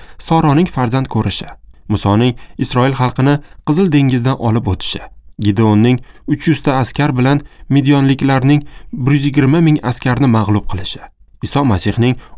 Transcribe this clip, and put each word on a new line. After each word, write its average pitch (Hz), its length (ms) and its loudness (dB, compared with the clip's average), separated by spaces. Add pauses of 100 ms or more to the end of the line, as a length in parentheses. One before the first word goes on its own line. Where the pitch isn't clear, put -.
(180)
Soroning 165 500 2
farzand 127 380 -2
ko'rishi, - 420 -4 (400)
Musoning 107 460 2 (240)
Isroil 127 420 0
xalqini 131 340 0 (320)
Qizil 165 260 0
dengizdan 131 460 2
olib 113 280 -2
o'tishi, - 360 -4 (360)
Gideonning 107 600 2 (280)
uch 151 220 -2
yuzta 143 340 0
askar 143 360 -2
bilan 139 220 2 (280)
midiyonliklarning 135 920 2 (320)
bir 131 200 -2
yuz 143 140 0
yigirma 143 340 2
ming 156 220 4
askarni 127 440 -2
mag'lub 107 440 0
qilishi, - 320 -6 (400)
Iso - 220 -2
Masihning 117 520 0 (220)